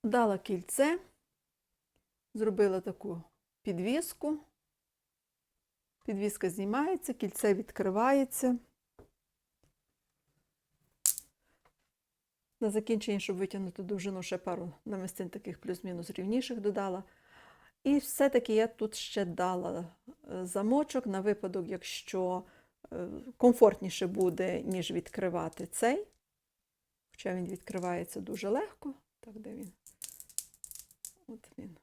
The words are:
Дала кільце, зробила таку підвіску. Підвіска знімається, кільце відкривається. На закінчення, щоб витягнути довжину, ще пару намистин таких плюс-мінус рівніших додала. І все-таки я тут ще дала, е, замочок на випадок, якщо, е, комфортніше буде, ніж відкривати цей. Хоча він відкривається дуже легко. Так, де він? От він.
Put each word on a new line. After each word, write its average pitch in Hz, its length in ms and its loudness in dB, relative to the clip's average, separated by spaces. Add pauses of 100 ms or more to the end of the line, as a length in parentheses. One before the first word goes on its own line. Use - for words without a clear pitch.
Дала 220 340 4
кільце, 269 600 2 (1300)
зробила 208 480 4
таку 175 400 -6 (440)
підвіску. 262 720 0 (1700)
Підвіска 202 440 -2
знімається, 240 640 -2
кільце 208 400 0
відкривається. 247 1040 2 (4000)
На 220 100 2
закінчення, 214 500 0
щоб 190 180 -2
витягнути 190 460 -4
довжину, 185 400 -4
ще 185 140 -4
пару 175 360 -6 (120)
намистин 185 440 -6
таких 196 300 -12
плюс-мінус 180 520 -8
рівніших 233 480 -2
додала. 196 440 -2 (800)
І 285 140 6
все-таки 269 580 2
я 220 120 4
тут 214 280 -4
ще - 300 -4
дала, 175 600 -2 (440)
е, 185 140 -6
замочок 247 600 2
на 190 160 -2
випадок, 190 460 -2
якщо, 185 760 -4 (500)
е, 175 140 -6 (300)
комфортніше 208 720 8
буде, 185 540 2
ніж 185 300 -2
відкривати 175 720 -4
цей. 277 420 0 (1040)
Хоча 185 240 -6
він 180 120 -4
відкривається 180 720 -4
дуже 202 280 -6
легко. 277 440 -2 (260)
Так, 220 200 -18
де 214 140 -14
він? 180 180 -12 (1600)
От 226 300 -18
він. 175 260 -14